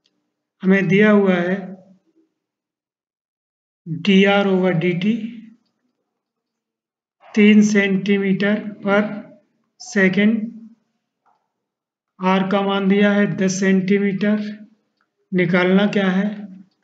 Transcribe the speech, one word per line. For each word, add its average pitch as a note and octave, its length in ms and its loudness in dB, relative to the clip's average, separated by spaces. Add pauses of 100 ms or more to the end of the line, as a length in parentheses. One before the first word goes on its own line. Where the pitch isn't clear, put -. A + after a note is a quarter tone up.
(640)
हमें F#3+ 260 2
दिया G#3 220 4
हुआ G3 260 4
है F3+ 200 -2 (2250)
dr G3 640 2
over F#3 260 0
dt, F3+ 400 -2 (2250)
तीन G#3+ 280 6
centimeter G3 1000 0 (220)
per G3+ 180 2 (800)
second। G#3 580 0 (1800)
R F#3+ 300 0
का G3+ 120 0
मान G3 260 -2
दिया G3+ 240 2
है G3+ 140 2 (100)
दस F#3+ 240 -2
centimeter। G3 800 0 (920)
निकालना F3+ 560 0
क्या G3 220 -2
है? F#3+ 160 -2 (580)